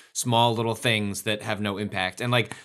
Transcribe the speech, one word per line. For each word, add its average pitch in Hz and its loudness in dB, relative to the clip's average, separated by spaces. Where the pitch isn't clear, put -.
small 117 4
little 113 0
things 104 0
that 107 -2
have 107 -4
no 101 -2
impact. 95 -4
And, 120 -2
like, 123 0